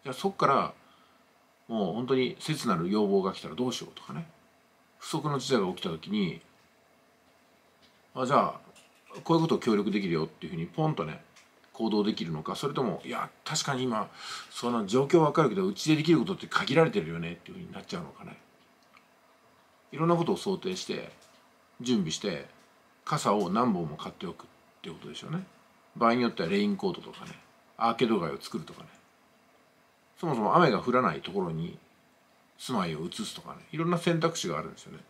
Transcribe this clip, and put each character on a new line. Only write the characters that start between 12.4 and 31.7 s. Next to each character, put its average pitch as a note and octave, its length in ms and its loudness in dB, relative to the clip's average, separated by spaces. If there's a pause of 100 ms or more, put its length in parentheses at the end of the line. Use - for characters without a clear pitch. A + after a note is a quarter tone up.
か、 F#2+ 120 -6
そ - 120 -4
れ C#3+ 60 -4
と C#3+ 100 0
も、 F#2 220 -2
「い - 40 -12
や、 - 200 -6 (140)
確 D#3+ 200 -4
か C#3+ 120 -2
に B2+ 80 -2
今、 A2 260 -2 (400)
そ - 220 -4
の A2+ 140 0
状 B2 200 4
況 E3 140 8
わ D3 140 6
か D#3+ 100 6
る C3 60 6
け G#2+ 60 -2
ど、 G2 100 2
う G2 80 0
ち - 160 -6
で D#3 60 8
で D3 80 -2
き E3 80 4
る D3+ 80 8
こ A#2 60 2
と F#3+ 80 -4
っ E3 40 -6
て - 100 -12
限 - 280 0
ら D#3+ 100 8
れ - 60 -2
て G2+ 100 0
る D#2+ 80 -8
よ E2 100 -6
ね」 E2+ 140 -6
っ - 20 -10
て - 140 -20
い F#2 60 -14
う - 20 -14
ふ F2+ 40 -12
う - 20 -12
に F2 80 -14
な F#2+ 100 -12
っ - 40 -18
ち F#2+ 120 -8
ゃ - 20 -4
う E2+ 40 -10
の - 60 -12
か - 140 -20
ね。 - 160 -16 (1500)
い - 60 -12
ろ D#3+ 80 2
ん E3+ 40 4
な F3 60 6
こ E3 80 2
と G3 100 2
を - 40 0
想 F#2 200 -2
定 F#2 180 -4
し - 100 -8
て、 - 260 -8 (680)
準 B2 160 2
備 E2 140 0
し - 80 -6
て、 D#2+ 280 -4 (560)
傘 C#3 300 2
を G2+ 160 2
何 A2+ 240 2
本 E2+ 140 -2
も D2 100 -8
買 F#2 140 -10
っ - 40 -18
て F#2+ 120 -10
お E2 60 -8
く - 100 -18
っ - 40 -20 (340)
て - 80 -12
い - 20 -12
う - 40 -12
こ - 60 -20
と - 80 -14
で - 60 -12
し - 80 -12
ょ - 40 -12
う - 40 -6
ね。 F#3 140 -4 (520)
場 A#2 120 4
合 A#2 60 4
に B2 60 2
よ A#2 80 2
っ - 20 -4
て - 120 -4
は F2 60 -2
レ G2+ 100 2
イ G#2 80 2
ン G2+ 100 0
コ F#2+ 120 -2
ー F2 40 -4
ト - 80 -10
と - 100 -16
か - 140 -16
ね、 - 60 -14 (460)
ア A#2 120 2
ー A#2 60 0
ケ C3 100 2
ー - 20 0
ド G#2+ 120 4
街 D#2+ 120 -2
を C#2 80 -8
作 - 180 -8
る D#2+ 60 -6
と - 100 -16
か - 100 -18
ね。 - 40 -20 (1300)
そ F3 80 -4
も D3 80 0
そ A2 60 0
も G#2 140 4
雨 E3 160 8
が F#2+ 100 2
降 A#2+ 120 -2
ら B2+ 80 6
な F#2 140 2
い C#2 60 -8
と - 100 -10
こ G2 100 -2
ろ E2+ 100 -2
に D#2+ 260 -6 (800)